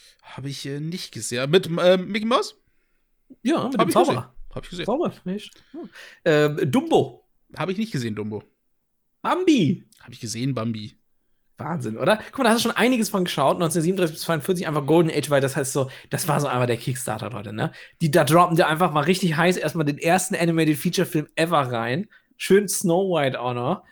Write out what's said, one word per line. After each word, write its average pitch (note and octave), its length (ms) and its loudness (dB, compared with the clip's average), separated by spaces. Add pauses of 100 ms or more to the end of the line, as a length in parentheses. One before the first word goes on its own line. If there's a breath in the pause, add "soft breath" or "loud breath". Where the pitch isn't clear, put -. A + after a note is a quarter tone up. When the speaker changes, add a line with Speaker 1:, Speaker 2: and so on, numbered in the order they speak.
(240 soft breath)
Speaker 1:
Hab - 220 -16
ich, C#3 200 -10
äh, C#3+ 140 -6
nicht E3 340 -8
gesehen. A#2+ 380 -4
Mit, F#3 180 4 (100)
ähm, F#3 320 4
Mickey G#3+ 140 -4
Mouse? C4 300 0 (880)
Speaker 2:
Ja, C4+ 220 0
mit C4+ 120 -4
Speaker 1:
Hab F3 80 4
Speaker 2:
dem - 40 -2
Speaker 1:
ich - 40 0
Speaker 2:
Zauberer. B3+ 220 4
Speaker 1:
gesehen. - 160 -8 (240)
Hab - 80 -10
ich - 60 -16
gesehen. F3 160 -8
Speaker 2:
Zauberer, C4 280 0 (120)
nicht? F#3+ 260 -8 (200)
Hm. D4 180 -14 (340 loud breath)
Äh, D3+ 420 2
Dumbo. F#3 600 0 (300)
Speaker 1:
Hab D#3 140 -6
ich F#3 80 -6
nicht A3 140 -6
gesehen, A#2 240 -6
Dumbo. G#2 280 -8 (760)
Speaker 2:
Bambi. D4 640 2 (160)
Speaker 1:
Hab - 100 -20
ich A#2 80 -20
gesehen, A#2+ 340 -6
Bambi. A2 440 -6 (600)
Speaker 2:
Wahnsinn, B2+ 400 -6
oder? E3+ 200 2 (140)
Guck - 80 -10
mal, C4+ 60 0
da A3 40 4
hast A3+ 160 4
du A3+ 40 0
schon - 80 -4
einiges A3+ 320 2
von F#3+ 140 -2
geschaut, E3+ 360 0
neunzehnhundertsiebenunddreißig E3+ 560 0
bis - 80 -12
zweiundvierzig, E3+ 440 -2
einfach D3 180 -2
Golden D#3+ 240 4
Age, D3 200 -2
weil C#3+ 120 4
das C3 140 0
heißt C#3 160 -2
so, C3 180 -2 (200 loud breath)
das - 180 -4
war C#3+ 140 2
so C#3+ 60 -2
einfach B2 200 0
der A#2 100 2
Kickstarter, A2 520 -6
Leute, G#2+ 240 -10
ne? B2 180 -4 (300 loud breath)
Die, D#3 100 0
da D#3 140 6
droppen E3 320 6
dir E3+ 100 4
einfach D#3 240 2
mal D3+ 140 0
richtig F3 320 0
heiß F3 200 4
erstmal D#3 280 -2
den D3 120 -2
ersten F3+ 380 0
Animated D#3+ 420 2
Feature E3+ 280 0
Film D3+ 300 -4
ever D#3+ 240 2 (120)
rein. A#2+ 380 -4 (260 soft breath)
Schön G3 320 4
Snow F#3 480 0
White C#3 240 0
auch B2 140 -4
noch, B2 380 -4